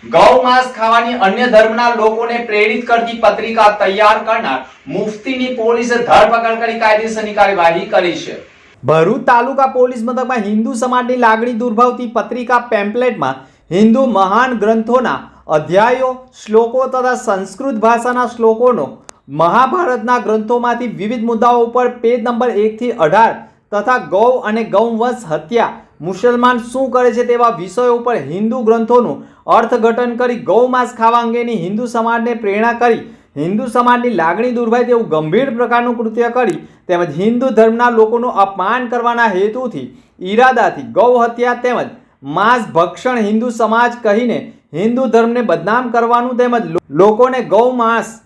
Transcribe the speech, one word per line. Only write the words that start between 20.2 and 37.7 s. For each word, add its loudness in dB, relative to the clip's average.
વિવિધ -6
મુદ્દાઓ 2
ઉપર 0
પેજ -2
નંબર -2
એક -2
થી -4
અઢાર 2
તથા 0
ગૌ 2
અને -2
ગૌવંશ 0
હત્યા, -2
મુસલમાન 0
શું -4
કરે 2
છે 0
તેવા 2
વિષયો -2
ઉપર -2
હિન્દુ -4
ગ્રંથોનું 0
અર્થઘટન 0
કરી -2
ગૌ 2
માંસ -2
ખાવા 2
અંગેની -2
હિન્દુ -4
સમાજને -2
પ્રેરણા -2
કરી 0
હિન્દુ -2
સમાજની 0
લાગણી 0
દૂર -2
થાય 2
તેવું 0
ગંભીર 0
પ્રકારનું -2
કૃત્ય -2
કરી -2
તેમજ -2
હિન્દુ 0
ધર્મના 4